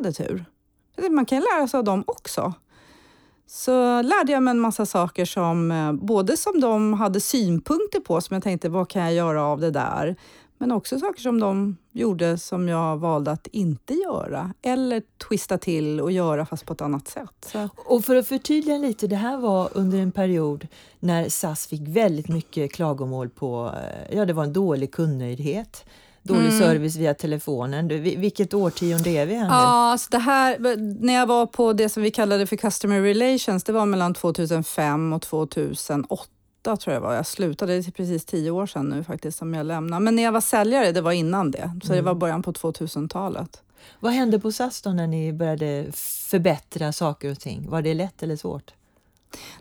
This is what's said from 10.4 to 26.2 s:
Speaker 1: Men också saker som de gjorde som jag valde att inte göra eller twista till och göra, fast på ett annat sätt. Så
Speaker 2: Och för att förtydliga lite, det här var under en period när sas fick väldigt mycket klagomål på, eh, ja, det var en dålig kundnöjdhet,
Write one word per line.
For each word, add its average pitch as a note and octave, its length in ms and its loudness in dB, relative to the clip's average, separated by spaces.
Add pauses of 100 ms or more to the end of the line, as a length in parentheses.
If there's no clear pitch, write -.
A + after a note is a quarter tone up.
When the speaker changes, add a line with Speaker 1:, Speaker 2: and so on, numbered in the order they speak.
Speaker 1:
Men B3 140 0
också A#3+ 260 -2
saker F#4 240 -4
som A#3 180 2
de G3 360 0 (160)
gjorde E3+ 460 0
som F3+ 300 -4
jag D#3+ 280 0
valde D3+ 340 0
att D#3 160 -6
inte F#3+ 480 -2
göra F#3+ 580 -4 (100)
eller B3+ 400 0 (260)
twista G3 300 -2
till D3+ 420 -2
och E3 120 0
göra, D#3+ 340 0
fast - 200 -10
på - 60 -8
ett - 80 -10
annat D3 280 -4
sätt. - 440 -14
Så G#3 240 -4
Speaker 2:
Och A#3+ 280 2
för B3+ 120 4
att B3+ 120 4
förtydliga D4 500 0
lite, B3 280 -2
det G3+ 100 0
här A#3+ 220 -2
var G3 340 2
under F#3+ 260 2
en F#3 140 0
period D#3+ 540 0 (340)
när E3+ 280 2
sas D#3+ 380 -4
fick D3+ 220 -8
väldigt E3+ 400 2
mycket D#3+ 440 -2
klagomål C3 560 -4
på, A#2+ 440 -6 (380)
eh, - 80 -2
ja, G#3 60 4
det F3+ 80 0
var D#3 120 0
en D3 80 -2
dålig D3+ 400 0
kundnöjdhet, C#3+ 920 -4 (380)